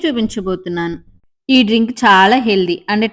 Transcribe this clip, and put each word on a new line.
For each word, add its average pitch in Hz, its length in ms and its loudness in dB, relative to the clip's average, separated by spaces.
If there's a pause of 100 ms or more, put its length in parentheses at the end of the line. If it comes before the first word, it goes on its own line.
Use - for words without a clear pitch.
చూపించబోతున్నాను. 185 920 -6 (520)
ఈ 262 100 4 (100)
డ్రింక్ 226 240 0 (120)
చాలా 196 340 4 (100)
హెల్దీ 185 280 0 (160)
and 214 200 -2